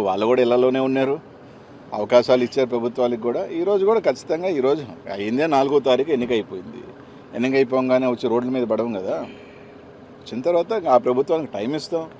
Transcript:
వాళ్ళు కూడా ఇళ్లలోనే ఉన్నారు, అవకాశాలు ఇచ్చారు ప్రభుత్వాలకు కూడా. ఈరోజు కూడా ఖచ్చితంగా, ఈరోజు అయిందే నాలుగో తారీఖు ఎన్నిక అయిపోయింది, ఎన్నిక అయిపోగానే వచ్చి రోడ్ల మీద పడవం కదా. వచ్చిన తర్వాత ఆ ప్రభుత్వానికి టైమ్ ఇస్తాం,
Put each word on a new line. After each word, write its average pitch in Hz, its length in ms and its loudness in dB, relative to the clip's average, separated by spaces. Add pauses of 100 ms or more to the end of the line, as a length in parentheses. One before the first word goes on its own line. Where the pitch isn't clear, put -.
వాళ్ళు 95 240 0
కూడా 123 140 4
ఇళ్లలోనే 127 420 2
ఉన్నారు, 135 280 0 (840)
అవకాశాలు 123 480 4
ఇచ్చారు 131 260 -2
ప్రభుత్వాలకు 120 540 -2
కూడా. 127 160 -2 (160)
ఈరోజు 190 320 0
కూడా 226 180 2
ఖచ్చితంగా, 151 400 -4 (100)
ఈరోజు 139 260 2 (320)
అయిందే 113 380 -2
నాలుగో 139 240 4 (100)
తారీఖు 135 280 2
ఎన్నిక 120 220 0
అయిపోయింది, 98 420 -8 (560)
ఎన్నిక 127 240 -2
అయిపోగానే 131 540 2
వచ్చి 131 180 -4
రోడ్ల 123 240 0
మీద 127 160 0
పడవం 117 260 -2
కదా. 98 180 -4 (1080)
వచ్చిన 113 260 -10
తర్వాత 170 240 0 (220)
ఆ 123 120 8
ప్రభుత్వానికి 139 520 0
టైమ్ 120 220 -2
ఇస్తాం, 165 260 -6 (140)